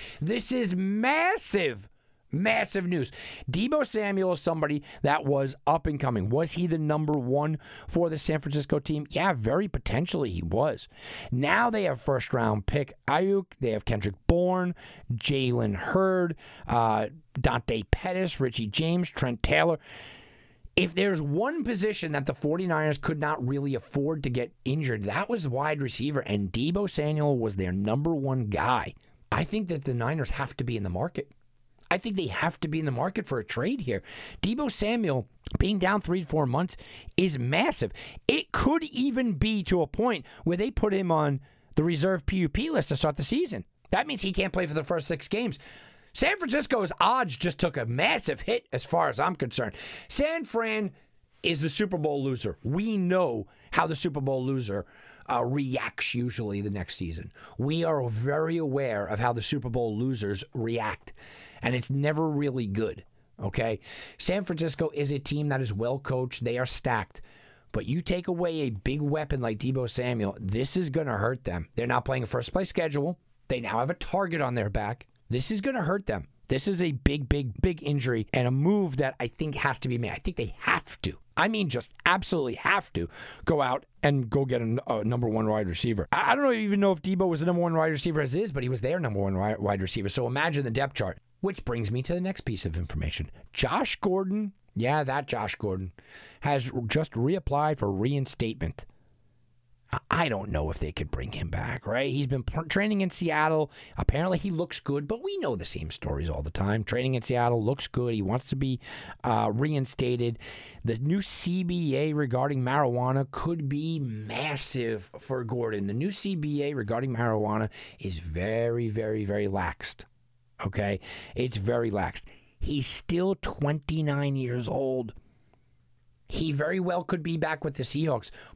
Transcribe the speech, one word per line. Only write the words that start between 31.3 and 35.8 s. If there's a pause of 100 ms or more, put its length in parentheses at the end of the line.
I
think
they
have
to
be
in
the
market
for
a
trade
here. (400)
Deebo
Samuel (300)
being
down